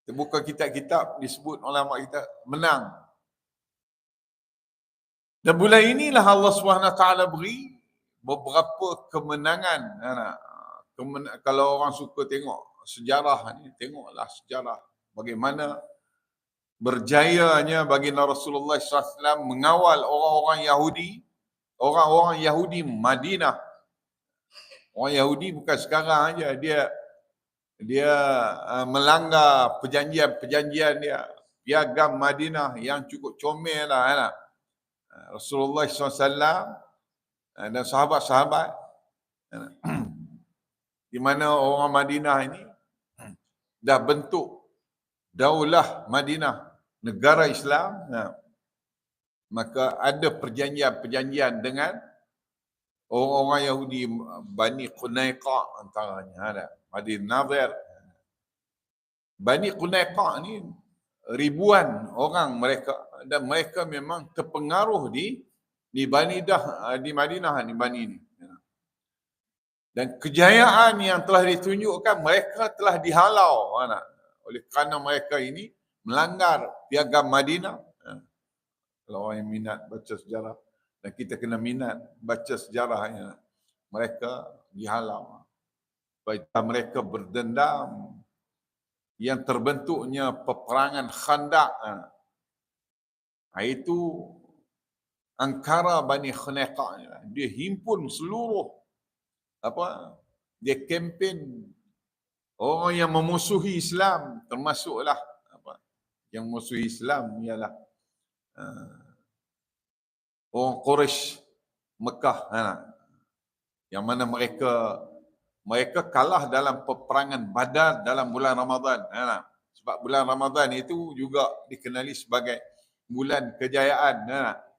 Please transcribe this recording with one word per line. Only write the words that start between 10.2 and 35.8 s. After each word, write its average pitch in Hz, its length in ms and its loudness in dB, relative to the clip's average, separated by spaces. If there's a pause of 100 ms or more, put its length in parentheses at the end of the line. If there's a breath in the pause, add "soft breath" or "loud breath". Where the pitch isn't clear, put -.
Kemen-, 139 480 -10
kalau 139 320 2
orang 143 160 0
suka 139 320 -8
tengok 139 580 -10
sejarah 131 760 -2
ni, 135 160 -20
tengoklah 120 480 -12
sejarah 123 500 -10 (400)
bagaimana 139 640 -6 (1000)
berjayanya 151 1040 4
baginda 143 400 2
Rasulullah 143 560 -2
sallallahu 143 240 0
alaihi - 160 -14
wasallam 147 200 2 (120)
mengawal 160 480 6
orang-orang 151 640 2
Yahudi, 156 460 2 (720)
orang-orang 160 600 6
Yahudi 160 480 0
Madinah. 131 720 0 (1400 loud breath)
Orang 135 200 -2
Yahudi 147 400 2
bukan 147 240 0
sekarang 156 560 2
aja, 147 200 -4
dia, 147 320 0 (920)
dia, 135 320 2 (520)
uh, 127 240 -4
melanggar 143 960 6
perjanjian-perjanjian 147 1200 0
dia, 139 240 -6 (360)
piagam 143 520 4
Madinah 143 640 -2
yang 135 320 -6
cukup - 280 -12
comel 151 480 -4
lah, 131 160 2
kan? 139 160 4
Uh, - 1080 -10 (100)
Rasulullah 139 480 -2